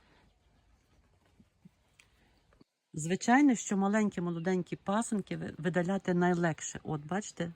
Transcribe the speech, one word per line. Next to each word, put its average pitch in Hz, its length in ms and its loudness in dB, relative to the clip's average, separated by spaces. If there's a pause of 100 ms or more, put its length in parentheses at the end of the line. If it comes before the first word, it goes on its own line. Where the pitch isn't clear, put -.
(3000)
Звичайно, 233 600 4
що - 220 -2
маленькі 202 440 2
молоденькі 175 540 -2
пасинки 196 640 -4
ви-, - 200 -8
видаляти 180 560 0
найлегше. 175 720 0
От, 151 180 -4
бачите, 170 540 -6